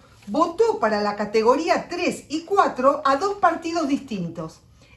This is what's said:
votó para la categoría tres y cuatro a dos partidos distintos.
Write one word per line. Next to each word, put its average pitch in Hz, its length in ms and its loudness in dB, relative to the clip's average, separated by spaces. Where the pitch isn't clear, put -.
votó 339 540 2
para 214 200 0
la 208 140 -2
categoría 240 760 2
tres 349 400 -4
y 311 160 -6
cuatro 285 600 2
a 277 120 2
dos 403 220 -2
partidos 330 480 0
distintos. 175 720 -6